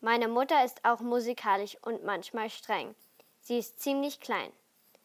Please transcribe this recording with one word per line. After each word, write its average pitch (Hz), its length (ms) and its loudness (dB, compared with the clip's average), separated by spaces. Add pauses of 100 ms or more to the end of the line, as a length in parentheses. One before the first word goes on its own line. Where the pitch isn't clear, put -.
Meine 226 260 2
Mutter 262 380 4
ist - 180 -8
auch 226 160 4
musikalisch 226 840 0
und - 220 -6
manchmal 208 460 -4
streng. 202 440 -4 (480)
Sie 240 160 -4
ist - 220 -6
ziemlich 277 400 -2
klein. 180 320 -4 (540)